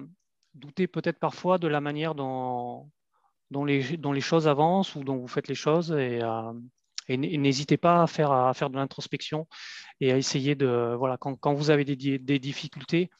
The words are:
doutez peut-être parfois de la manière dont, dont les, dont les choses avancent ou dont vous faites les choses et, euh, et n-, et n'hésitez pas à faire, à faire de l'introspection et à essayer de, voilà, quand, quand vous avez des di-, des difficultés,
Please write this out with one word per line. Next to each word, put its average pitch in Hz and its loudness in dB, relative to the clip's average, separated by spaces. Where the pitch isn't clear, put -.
doutez 147 -4
peut-être 165 -4
parfois 180 0
de 170 0
la 147 2
manière 151 -4
dont, 127 -6
dont 139 -4
les, 139 0
dont 143 -2
les 139 0
choses 160 2
avancent 160 2
ou 143 -8
dont 135 -2
vous 123 -8
faites - -6
les 139 -4
choses 160 0
et, 127 0
euh, 113 -4
et 131 -2
n-, 131 -2
et 170 -2
n'hésitez 139 2
pas 175 6
à 160 4
faire, 147 2
à 127 4
faire 143 -2
de 127 -10
l'introspection 143 -6
et 131 4
à 131 4
essayer 139 0
de, 120 2
voilà, 127 0
quand, 135 -6
quand 147 0
vous 147 0
avez 143 6
des 139 -2
di-, 135 -2
des 135 0
difficultés, 143 -4